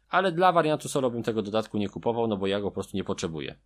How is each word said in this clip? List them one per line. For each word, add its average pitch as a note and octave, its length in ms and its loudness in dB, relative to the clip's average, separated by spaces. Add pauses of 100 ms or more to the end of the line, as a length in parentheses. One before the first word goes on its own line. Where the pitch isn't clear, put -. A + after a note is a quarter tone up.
ale F#3 240 2
dla F3+ 200 4
wariantu D#3 360 2
solo C3 220 2
bym A#2 120 -2
tego A2 200 0
dodatku G#2 360 -2
nie G2+ 100 0
kupował, A#2 380 -2
no G#2+ 100 0
bo F#2+ 100 -2
ja G2 140 0
go G2+ 100 -2
po - 40 -6
prostu F#2+ 220 -6
nie F#2 80 -2
potrzebuję. D#2 500 -6 (120)